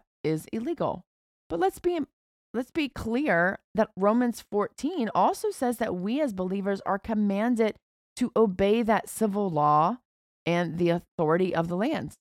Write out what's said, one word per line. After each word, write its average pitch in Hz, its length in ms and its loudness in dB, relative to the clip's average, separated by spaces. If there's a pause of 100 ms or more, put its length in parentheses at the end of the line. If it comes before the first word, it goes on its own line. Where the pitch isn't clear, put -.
(220)
is 156 300 -2
illegal. 226 540 -4 (420)
But 330 100 -4
let's 381 200 0
be, 349 220 -2 (520)
let's 247 180 -6
be 294 200 -4
clear 214 680 0 (160)
that 214 220 2
Romans 226 560 0
fourteen 233 600 -2
also 330 360 2
says 247 280 -2
that 190 180 -2
we 214 240 -2
as 262 140 -2
believers 190 480 -2
are 196 160 -2
commanded 214 800 0 (400)
to 247 200 -2
obey 208 460 4
that 214 260 0
civil 202 400 -2
law 151 500 2 (460)
and 170 340 -2
the 175 120 4
authority 170 640 0
of 165 140 0
the 175 80 -4
land. 208 440 -4